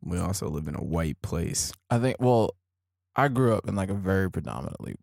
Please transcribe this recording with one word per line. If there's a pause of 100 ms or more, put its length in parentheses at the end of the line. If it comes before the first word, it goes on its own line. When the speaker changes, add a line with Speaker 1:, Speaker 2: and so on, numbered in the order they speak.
Speaker 1:
We
also
live
in
a
white
place. (200)
Speaker 2:
I
think,
well, (600)
I
grew
up
in,
like,
a
very
predominantly,